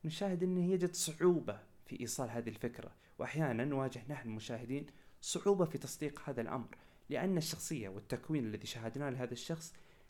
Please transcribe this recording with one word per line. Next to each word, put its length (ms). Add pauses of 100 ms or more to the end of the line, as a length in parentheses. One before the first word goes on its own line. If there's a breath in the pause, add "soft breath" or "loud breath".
نشاهد 380
أنه 280
يجد 220
صعوبة 640 (260)
في 140
إيصال 300
هذه 200
الفكرة، 420 (280 soft breath)
وأحيانًا 460
نواجه 440
نحن 200
المشاهدين 560 (360 loud breath)
صعوبة 440
في 120
تصديق 480
هذا 160
الأمر، 360 (320 loud breath)
لأن 280
الشخصية 520
والتكوين 560
الذي 220
شاهدناه 420
لهذا 240
الشخص 400 (360 loud breath)